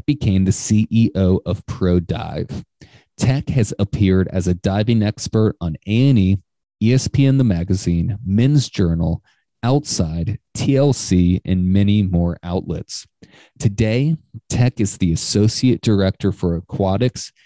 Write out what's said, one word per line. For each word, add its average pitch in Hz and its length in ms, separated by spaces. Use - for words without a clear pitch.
became 104 380
the 92 80
C 110 380
E 113 260
O 95 280
of 90 220
ProDive. 85 960
Tech 131 300
has 127 320
appeared 95 480
as 90 180
a 90 80
diving 104 480
expert 107 580
on 82 140
A 120 200
and 131 120
E, 95 180
E 113 100
S 131 140
P 139 200
N 135 120
The 131 60
Magazine, 90 800
Men's 123 440
Journal, 82 540
Outside, 104 800
T - 240
L 139 160
C, 90 520
and 92 280
many 101 300
more 87 400
outlets. - 640
Today, 113 560
Tech 120 320
is 101 180
the 85 140
Associate 110 680
Director 98 520
for 87 240
Aquatics 98 760